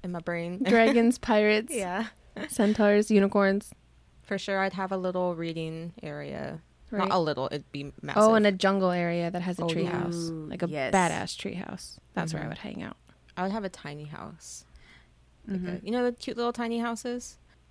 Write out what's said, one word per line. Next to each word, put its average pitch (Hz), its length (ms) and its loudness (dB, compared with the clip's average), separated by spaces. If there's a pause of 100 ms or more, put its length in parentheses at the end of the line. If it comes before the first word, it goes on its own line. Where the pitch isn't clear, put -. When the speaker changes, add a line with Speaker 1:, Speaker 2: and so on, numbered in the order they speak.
Speaker 1:
in 180 80 -8
my 175 80 -6
brain. 170 440 -4
<laughs> - 20 0
Speaker 2:
Dragons, 233 520 6
pirates, 214 560 4
Speaker 1:
Yeah. 196 340 -2 (420)
Speaker 2:
centaurs, 208 600 4
unicorns. 202 640 4 (520)
Speaker 1:
For 202 140 -8
sure, 196 220 -4
I'd 190 140 0
have 190 180 -4
a 190 60 -2
little 180 360 -2
reading 165 600 -6 (100)
area. 147 560 -10 (320)
Speaker 2:
Right. 190 160 0
Speaker 1:
Not 196 80 2
a 185 40 4
little, 147 280 0
it'd - 240 -8
be 139 300 -10
massive. 147 220 2
Speaker 2:
Oh, 220 100 8
and 214 120 6
a 202 60 6
jungle 190 400 2
area 175 400 0
that 175 120 -4
has 180 160 -4
a 170 40 -2
Speaker 1:
Oh, 170 40 0
Speaker 2:
treehouse. 175 400 -2
Speaker 1:
yes. 170 80 -4 (140)
Speaker 3:
Ooh, 160 200 -8
Speaker 2:
Like 180 140 -8
a 170 40 -2
Speaker 3:
yes. 143 260 -2
Speaker 2:
badass 175 440 0
treehouse. - 640 -12 (140)
That's 165 200 -4
where 151 80 -6
I - 20 -6
Speaker 1:
Mm-hmm. - 60 -6
Speaker 2:
would - 80 -10
hang - 260 -12
out. - 140 -12 (400)
Speaker 1:
I 180 60 -2
would 190 100 -2
have 220 100 -4
a 190 60 -6
tiny 147 360 -14
house. - 600 -16 (840)
Like 202 80 -6
a, 180 40 -4
Speaker 3:
Mm-hmm. 180 260 -8
Speaker 1:
you 208 80 -6
know 247 100 0
the 247 80 0
cute 240 240 -10
little 240 160 -2
tiny 233 280 -4
houses? 233 580 -8 (340)